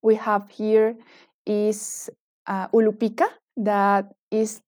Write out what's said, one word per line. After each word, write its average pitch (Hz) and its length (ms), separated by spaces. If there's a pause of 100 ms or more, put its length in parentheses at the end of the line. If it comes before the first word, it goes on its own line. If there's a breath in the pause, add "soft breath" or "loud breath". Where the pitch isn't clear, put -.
we 220 140
have 208 340
here 220 460 (500 soft breath)
is, 208 640 (360)
uh, 190 220
Ulupica, 220 600 (280)
that 202 560 (180)
is 214 380